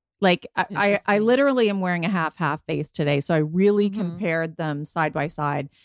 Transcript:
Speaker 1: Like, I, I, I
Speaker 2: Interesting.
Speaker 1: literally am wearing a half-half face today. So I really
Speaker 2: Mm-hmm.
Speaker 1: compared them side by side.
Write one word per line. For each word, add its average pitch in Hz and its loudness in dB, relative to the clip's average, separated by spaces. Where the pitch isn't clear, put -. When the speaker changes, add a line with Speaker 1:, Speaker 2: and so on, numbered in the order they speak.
Speaker 1:
Like, 180 2
I, 185 0
I, - -2
I 202 2
Speaker 2:
Interesting. 202 2
Speaker 1:
literally 254 4
am 196 -2
wearing 175 -2
a - 0
half-half 160 -2
face 151 -4
today. 147 0
So 170 -2
I 160 4
really 196 2
Speaker 2:
Mm-hmm. 208 -6
Speaker 1:
compared 170 -4
them 151 -4
side 156 -2
by 147 -4
side. 143 -4